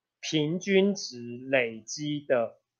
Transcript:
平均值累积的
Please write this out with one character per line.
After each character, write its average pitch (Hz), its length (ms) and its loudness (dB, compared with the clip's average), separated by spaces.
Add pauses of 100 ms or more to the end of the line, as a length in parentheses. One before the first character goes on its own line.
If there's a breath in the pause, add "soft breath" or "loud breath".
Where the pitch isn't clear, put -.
(180)
平 156 400 0
均 196 380 4
值 120 420 -10 (100)
累 120 320 0
积 147 380 -6
的 127 400 0 (220)